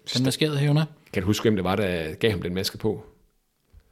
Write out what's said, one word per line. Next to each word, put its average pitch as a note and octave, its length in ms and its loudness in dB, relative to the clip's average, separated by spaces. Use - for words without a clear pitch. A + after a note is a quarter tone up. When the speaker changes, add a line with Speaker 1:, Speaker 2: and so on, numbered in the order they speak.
Speaker 1:
Den B2+ 80 0
Speaker 2:
Sta- C3 40 2
Speaker 1:
maskerede D3 320 0
hævner. D3 280 2
Speaker 2:
Kan G2 80 -2
du F2+ 40 -4
huske, G#2 180 2
hvem A2 120 4
det F#2 80 0
var, F2+ 120 0
der F2+ 380 -2
gav A2+ 180 0
ham F2+ 100 -4
den F2+ 120 -4
maske F#2+ 240 -4
på? G2+ 280 -4